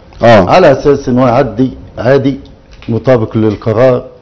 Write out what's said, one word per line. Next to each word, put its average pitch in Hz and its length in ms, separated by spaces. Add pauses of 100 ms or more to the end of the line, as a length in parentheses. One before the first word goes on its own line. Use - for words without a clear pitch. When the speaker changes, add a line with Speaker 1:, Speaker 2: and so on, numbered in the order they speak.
(220)
Speaker 1:
آه. 110 280
Speaker 2:
على 160 220
أساس 139 360
إن 123 100
هو 131 80
يعدي 120 440 (280)
عادي 131 420 (480)
مطابق 113 480
للقرار، 113 680 (180)